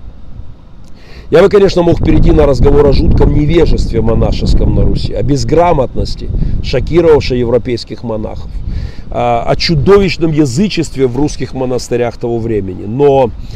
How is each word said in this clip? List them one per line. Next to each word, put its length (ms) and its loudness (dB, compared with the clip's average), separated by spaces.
Я 100 4
бы, 60 6
конечно, 340 2
мог 220 2
перейти 300 4
на 120 4
разговор 420 4
о 40 4
жутком 420 4
невежестве 680 2
монашеском 760 2
на 80 2
Руси, 300 0
о 100 -2
безграмотности, 1040 0
шокировавшей 800 2
европейских 640 -4
монахов, 480 -8
а, 380 -2
о 80 0
чудовищном 760 2
язычестве 760 -2
в 80 -4
русских 380 -4
монастырях 640 -4
того 200 -4
времени. 480 -4
Но 460 2